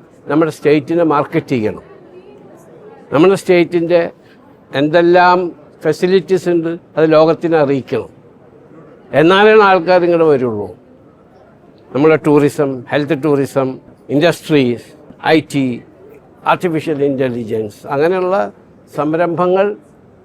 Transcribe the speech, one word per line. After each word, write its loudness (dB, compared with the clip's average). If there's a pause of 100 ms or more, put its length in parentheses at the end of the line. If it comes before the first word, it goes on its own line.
(300)
നമ്മുടെ 0
സ്റ്റേറ്റിനെ 0
മാർക്കറ്റ് -2
ചെയ്യണം. -4 (1300)
നമ്മുടെ 0
സ്റ്റേറ്റിൻ്റെ 0 (800)
എന്തെല്ലാം 2 (460)
ഫെസിലിറ്റീസ് 0
ഉണ്ട് -2 (260)
അത് 2 (100)
ലോകത്തിനെ 2
അറിയിക്കണം. -4 (1080)
എന്നാലാണ് 4
ആൾക്കാർ 2
ഇങ്ങോട്ട് 2
വരുള്ളൂ. -2 (1300)
നമ്മളെ 2 (100)
ടൂറിസം, 2 (220)
ഹെൽത്ത് -2
ടൂറിസം, -2 (440)
ഇൻഡസ്ട്രീസ്, 0 (460)
ഐ 4 (160)
ടി, -2 (840)
ആർട്ടിഫിഷ്യൽ -4 (100)
ഇൻ്റലിജൻസ്, -6 (140)
അങ്ങനെയുള്ള -2 (640)
സംരംഭങ്ങൾ -2 (600)